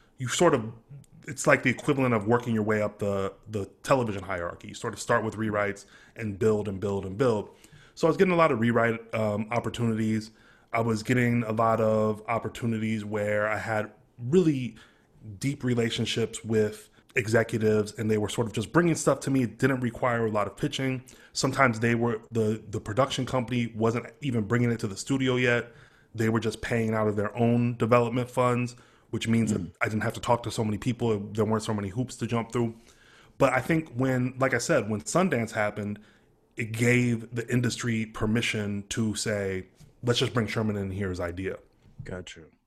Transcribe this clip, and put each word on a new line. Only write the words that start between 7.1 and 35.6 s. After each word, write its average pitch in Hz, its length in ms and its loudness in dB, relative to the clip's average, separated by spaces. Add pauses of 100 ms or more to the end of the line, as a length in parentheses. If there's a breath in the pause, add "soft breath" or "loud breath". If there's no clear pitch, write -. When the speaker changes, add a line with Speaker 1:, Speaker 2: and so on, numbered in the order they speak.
Speaker 1:
build. 113 320 0 (460 loud breath)
So 165 100 0
I - 20 4
was 156 80 2
getting 185 160 4
a 170 40 2
lot 160 160 4
of 110 80 0
rewrite, 117 400 2 (140)
um, 107 360 -2
opportunities. 110 800 -2 (420 soft breath)
I 117 100 0
was 113 200 0
getting 120 420 2
a 110 80 -4
lot 113 280 2
of 107 480 2
opportunities 110 760 -4
where 104 440 0
I 107 100 -2
had 107 320 -2 (380)
really 143 480 2 (640 loud breath)
deep 139 240 -4
relationships 117 800 0
with 107 440 2 (280 soft breath)
executives, 107 840 2
and 110 120 -2
they 107 80 2
were 104 100 0
sort 117 180 -2
of 101 60 -8
just 101 200 -4
bringing 170 220 6
stuff 147 260 2
to 139 100 -4
me. 135 120 4
It 110 160 -4
didn't 131 220 2
require 117 460 0
a 107 40 0
lot 104 160 2
of 95 100 -10
pitching. 131 460 -4 (300 loud breath)
Sometimes 131 480 2
they 117 140 4
were, 117 260 0 (100)
the, 110 400 0
the 107 100 -6
production 117 460 0
company 120 480 -2
wasn't 113 320 0 (140)
even 120 220 0
bringing 117 280 2
it 113 100 -2
to 117 60 -2
the 98 100 -8
studio 131 400 0
yet. 120 360 2 (420 loud breath)
They 110 140 0
were 113 120 2
just 110 200 -4
paying 113 340 0
out 110 140 2
of 104 80 0
their 104 200 -2
own 120 400 2
development 120 540 2
funds, 123 460 0 (340 soft breath)
which 113 160 -4
means 113 260 2
that - 100 0
Speaker 2:
Mm. 85 180 -10
Speaker 1:
I 120 60 2
didn't 110 160 -2
have 117 100 -2
to 104 80 -12
talk 117 240 2
to 110 60 -6
so 120 120 -2
many 107 160 0
people. 120 400 0 (140)
There 107 120 2
weren't 107 200 0
so 110 100 -2
many 101 140 -4
hoops 117 280 -6
to 117 100 -4
jump 113 260 -4
through. 117 220 0 (640 loud breath)
But 135 140 4
I 127 80 2
think 160 360 0
when, 127 420 0
like 127 160 2
I 117 40 0
said, 117 300 0
when 107 120 -2
Sundance 151 520 0
happened, 104 460 -4 (580 soft breath)